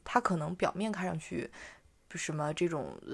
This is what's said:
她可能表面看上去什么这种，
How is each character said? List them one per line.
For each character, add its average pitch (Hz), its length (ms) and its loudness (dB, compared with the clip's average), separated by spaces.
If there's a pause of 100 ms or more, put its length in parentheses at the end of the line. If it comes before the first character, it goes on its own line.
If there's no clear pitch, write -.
她 - 180 4
可 180 160 4
能 160 180 -2
表 - 180 4
面 208 160 0
看 180 160 -2
上 170 140 0
去 - 320 -4 (640)
什 160 180 -2
么 151 200 0
这 175 120 2
种， 160 320 -2 (160)